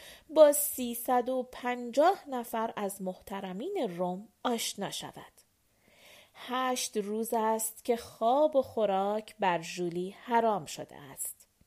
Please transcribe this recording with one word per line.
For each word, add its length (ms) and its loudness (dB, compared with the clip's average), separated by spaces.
با 220 10
سیصد 800 -2
و 220 -2
پنجاه 800 0
نفر 460 -4
از 260 -6
محترمین 960 -6
روم 300 -4
آشنا 480 -4
شود. 420 -14
هشت 580 -4
روز 360 -2
است 520 0
که 120 2
خواب 580 2
و 60 6
خوراک 800 0
بر 220 2
ژولی 480 -6
حرام 560 0
شده 300 -14
است. 520 -14